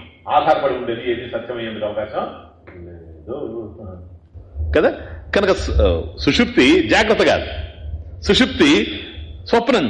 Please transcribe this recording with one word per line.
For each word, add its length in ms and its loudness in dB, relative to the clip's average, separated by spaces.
ఆధారపడి 440 4
ఉండేది 320 -6
ఏది 120 -4
సత్యమయ్యేందుకు 560 -6
అవకాశం 340 -6
లేదు 520 -14
కదా. 140 4
కనుక 160 2
సు-, 160 -2
సుషుప్తి 420 4
జాగ్రత్త 380 4
కాదు, 180 2
సుషుప్తి 440 4
స్వప్నం 400 2